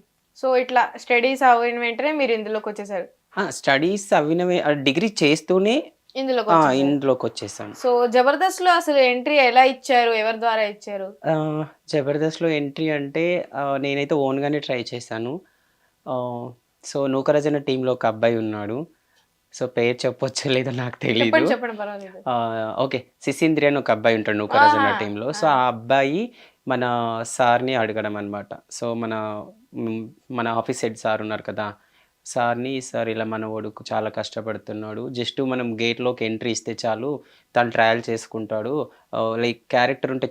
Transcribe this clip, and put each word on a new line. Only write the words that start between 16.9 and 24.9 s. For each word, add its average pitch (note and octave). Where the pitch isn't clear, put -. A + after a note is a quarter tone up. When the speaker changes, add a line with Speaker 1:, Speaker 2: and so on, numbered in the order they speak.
Speaker 2:
so, C#3
నూకరాజన్న D3
టీంలో C3
ఒక B2
అబ్బాయి A2+
ఉన్నాడు, A2
so, C3
పేరు A#2+
చెప్పొచ్చో C3
లేదో C3
నాకు B2
తెలీదు. A2+
Speaker 1:
చెప్పండి, -
చెప్పండి, A#3
పర్వాలేదు. G3+
Speaker 2:
ఆ, A2+
ఓకే, C3+
సిసింద్రి D3
అని C#3+
ఒక C3+
అబ్బాయి A2+
ఉంటాడు G#2+
నూకరాజన్న G#2
Speaker 1:
ఆహా, -